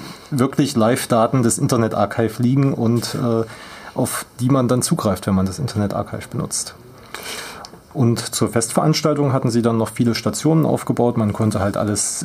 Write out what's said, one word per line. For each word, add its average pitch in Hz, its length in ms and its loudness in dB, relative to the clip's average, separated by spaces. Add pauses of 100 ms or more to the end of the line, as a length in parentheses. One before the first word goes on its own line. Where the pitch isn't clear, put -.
(320)
wirklich 135 440 2
Live-Daten 120 680 2
des 117 140 2
Internet 117 360 2
Archive 110 480 0
liegen 135 320 2
und, 117 400 0
äh, 113 300 0 (500)
auf - 300 -4 (160)
die 123 80 0
man 131 200 4
dann 123 140 2
zugreift, 107 440 0
wenn 101 80 2
man 95 120 2
das 92 120 -6
Internet 104 360 -2
Archive - 360 -6
benutzt. - 440 -6 (1160)
Und 117 280 2
zur - 280 -2
Festveranstaltung 147 840 2
hatten 131 180 2
sie 117 120 2
dann 113 160 2
noch 110 100 0
viele 120 260 0
Stationen 151 500 2
aufgebaut. 120 520 0
Man 107 160 2
konnte 104 260 0
halt 98 180 0
alles, - 480 -2